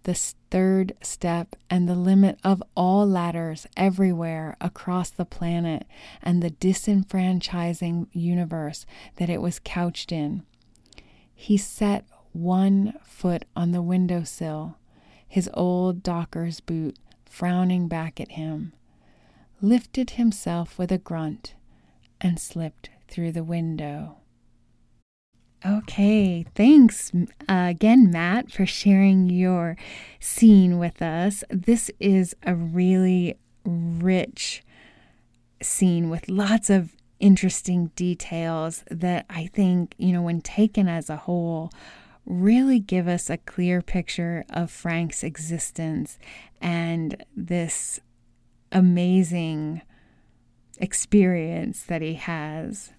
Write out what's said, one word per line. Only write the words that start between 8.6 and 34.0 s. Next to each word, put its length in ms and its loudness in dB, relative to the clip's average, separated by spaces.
that 140 -4
it 120 -4
was 220 -6
couched 480 -6
in. 320 -6
He 240 0
set 480 -4
one 680 0
foot 440 -6
on 160 -2
the 100 -2
windowsill, 960 -4
his 260 -4
old 500 -2
docker's 560 -6
boot 380 -6
frowning 600 0
back 320 -8
at 140 -12
him, 400 -10
lifted 500 0
himself 680 -2
with 140 -2
a 60 0
grunt, 580 -8
and 180 0
slipped 500 -10
through 240 -6
the 120 -6
window. 720 -8
Okay, 800 2
thanks, 580 8
m-, 160 0
uh, 220 2
again, 420 6
Matt, 400 -2
for 140 0
sharing 640 4
your 480 0
scene 580 6
with 240 -4
us. 480 -2
This 400 0
is 420 2
a 100 -2
really 840 0
rich 960 -2